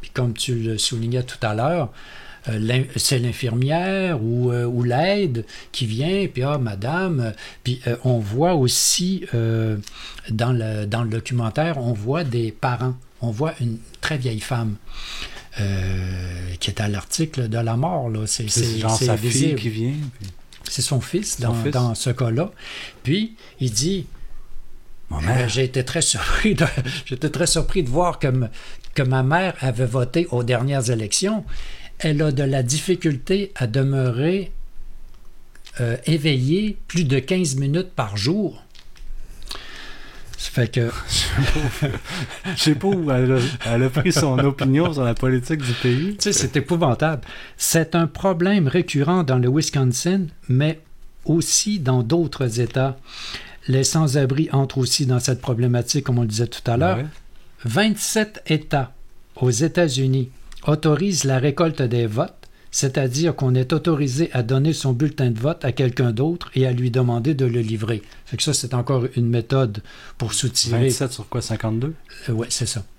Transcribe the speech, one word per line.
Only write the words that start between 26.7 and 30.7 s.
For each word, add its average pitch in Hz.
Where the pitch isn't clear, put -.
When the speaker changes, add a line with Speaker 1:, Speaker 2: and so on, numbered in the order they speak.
Speaker 1:
<laughs> -
j'étais 139
très 160
surpris 165
de 127
voir 165
que 151
m-, 127
que 143
ma 131
mère 165
avait 131
voté 127
aux 123
dernières 123